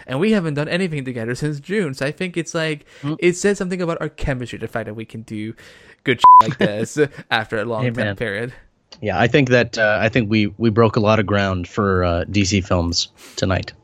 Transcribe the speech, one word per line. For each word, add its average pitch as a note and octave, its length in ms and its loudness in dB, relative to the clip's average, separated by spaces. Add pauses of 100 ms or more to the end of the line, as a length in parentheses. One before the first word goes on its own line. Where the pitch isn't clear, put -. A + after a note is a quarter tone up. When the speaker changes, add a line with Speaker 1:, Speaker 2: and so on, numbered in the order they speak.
Speaker 1:
And B2+ 120 -6
we G#3 140 2
haven't E3 220 0
done D3 160 -4
anything E3 340 -4
together B2 320 -6
since D3 240 -4
June. F3+ 340 -4
So C3+ 120 -6
I D3 80 -4
think F3+ 240 -8
it's E3 180 -6
like, D#3+ 300 -4 (160)
Speaker 2:
Mm. D3+ 180 -6
Speaker 1:
it F3 140 2
says G3 240 0
something F#3 240 -4
about E3 180 -4
our D#3 80 -6
chemistry, B2 520 -6
the A2 100 -8
fact A2+ 160 -8
that G#2+ 80 -12
we A2 100 -10
can A2+ 200 -14
do A2 300 -10 (520)
good B2 160 0
shit B5 280 10
like - 80 -6
this G#2+ 400 -2 (180)
<laughs> - 160 -10
after A2+ 280 -2
a G#2 60 -2
long A#2 200 -4
Speaker 2:
Amen. A#2 200 -2
Speaker 1:
time G2+ 100 -4
period. A2 380 -6 (480)
Speaker 2:
Yeah, F#2+ 180 -2
I A#2+ 80 4
think C3 220 4
that, B2 280 2
uh, G#2+ 240 2
I A2+ 60 2
think A2 220 0
we, G#2+ 180 2 (100)
we A#2 120 2
broke A2 260 4
a A#2 60 2
lot G#2+ 180 4
of G#2 60 0
ground F#2+ 420 0
for, G2 380 0
uh, E2+ 260 0
D G2+ 140 2
C F#2+ 160 0
films E2+ 480 -2 (260)
tonight. F#2+ 380 -4 (100)